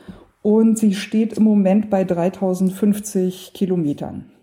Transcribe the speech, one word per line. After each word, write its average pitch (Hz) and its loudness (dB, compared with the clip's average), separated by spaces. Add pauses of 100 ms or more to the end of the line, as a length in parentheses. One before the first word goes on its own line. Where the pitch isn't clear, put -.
(420)
und 220 4
sie 202 2
steht 220 -2
im 214 0
Moment 208 4
bei 190 2
dreitausendfünfzig 185 -2
Kilometern. 175 -4 (100)